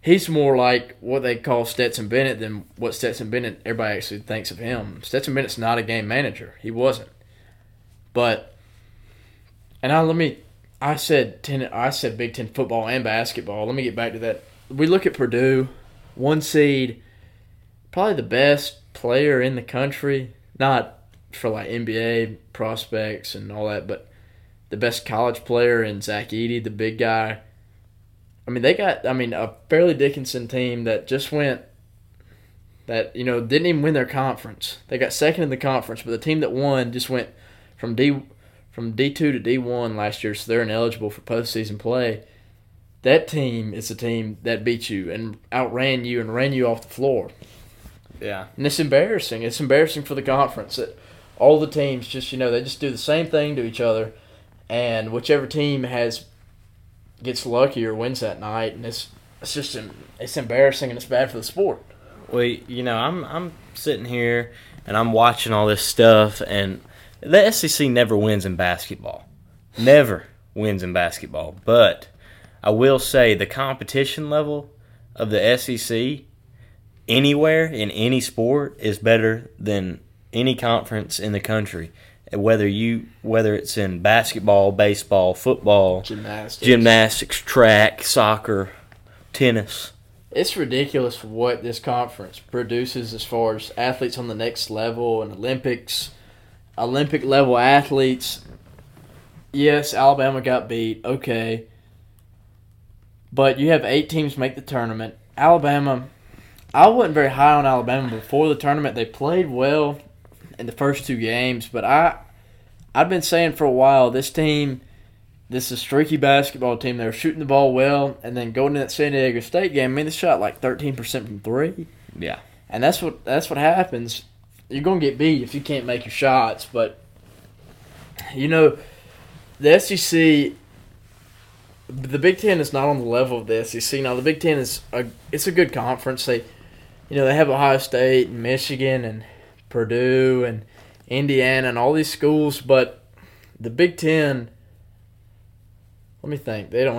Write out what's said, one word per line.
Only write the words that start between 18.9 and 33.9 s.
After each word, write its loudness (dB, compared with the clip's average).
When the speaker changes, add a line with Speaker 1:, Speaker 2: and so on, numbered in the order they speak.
Speaker 1:
player 2
in 0
the -8
country, -4
not 0
for, -6
like, -6
N -6
B -4
A -2
prospects -6
and -14
all -6
that, -6
but -10
the -8
best -4
college -2
player 2
in -8
Zach -8
Edey, -4
the -8
big -6
guy. -2
I -10
mean, -6
they 4
got, -2
I -2
mean, -4
a -6
Fairleigh 4
Dickinson -2
team -4
that -2
just -4
went, -2
that, -4
you -8
know, 0
didn't 0
even 2
win 0